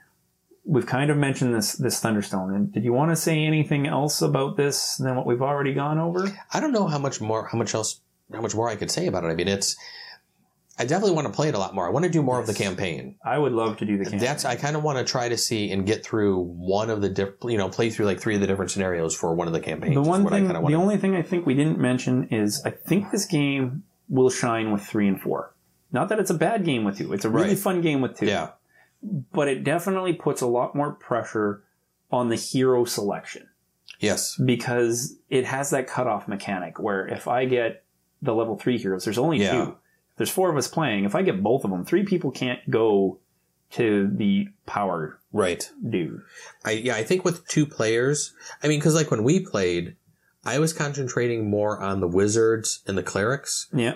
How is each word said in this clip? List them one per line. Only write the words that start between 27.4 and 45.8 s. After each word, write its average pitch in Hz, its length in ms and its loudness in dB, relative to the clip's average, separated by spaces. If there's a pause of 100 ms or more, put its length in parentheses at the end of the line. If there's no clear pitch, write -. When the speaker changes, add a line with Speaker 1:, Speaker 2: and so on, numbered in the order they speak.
Speaker 2:
Right. 196 80 4
Speaker 1:
fun 185 220 0
game 151 220 2
with 120 160 -2
two. - 80 0
Speaker 2:
Yeah. 92 240 0 (840)
Speaker 1:
But 147 160 0
it 139 160 -2
definitely 180 500 0
puts - 280 -2
a 127 60 0
lot 120 280 0
more 147 160 -2
pressure 110 720 -2 (480)
on 123 180 2
the 113 60 0
hero 127 480 2
selection. - 640 -6 (520)
Speaker 2:
Yes. - 440 -2
Speaker 1:
Because 120 720 0 (140)
it 131 160 0
has 135 240 -4
that 135 180 0
cutoff 117 400 -2
mechanic 95 520 -6
where 98 280 -2
if 139 200 -8
I 131 180 0
get 120 380 0 (380)
the 117 140 0
level 110 220 0
three 123 200 0
heroes, 95 280 -2
there's 107 120 -2
only 147 240 2
Speaker 2:
Yeah. 95 100 2
Speaker 1:
two. - 240 0 (420)
There's 139 140 -2
four 185 180 2
of 151 80 2
us 123 100 0
playing. 110 380 0
If 101 100 0
I 135 60 2
get 147 220 2
both 123 200 2
of 107 80 -2
them, 90 140 -4
three 196 180 2
people 170 280 0
can't 123 280 -4 (100)
go 104 500 4 (540)
to 104 380 2
the 101 360 2 (180)
power 85 540 -4 (120)
Speaker 2:
Right. 90 380 0 (180)